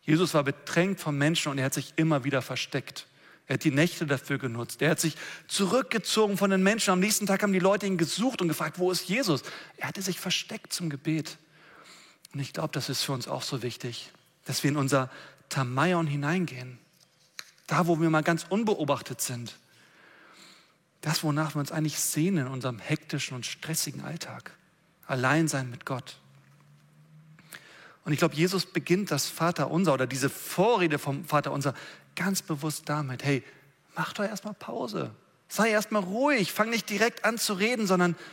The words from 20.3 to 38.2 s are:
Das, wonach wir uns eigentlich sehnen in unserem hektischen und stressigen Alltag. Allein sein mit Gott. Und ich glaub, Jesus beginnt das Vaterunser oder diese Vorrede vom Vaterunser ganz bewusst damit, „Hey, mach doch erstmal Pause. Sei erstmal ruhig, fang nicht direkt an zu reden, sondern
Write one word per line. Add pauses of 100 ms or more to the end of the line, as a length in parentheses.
Das,
wonach
wir
uns
eigentlich
sehnen
in
unserem
hektischen
und
stressigen
Alltag. (540)
Allein
sein
mit
Gott. (1900)
Und
ich
glaub,
Jesus
beginnt
das
Vaterunser
oder
diese
Vorrede
vom
Vaterunser (420)
ganz
bewusst
damit,
„Hey, (500)
mach
doch
erstmal
Pause. (380)
Sei
erstmal
ruhig,
fang
nicht
direkt
an
zu
reden,
sondern (160)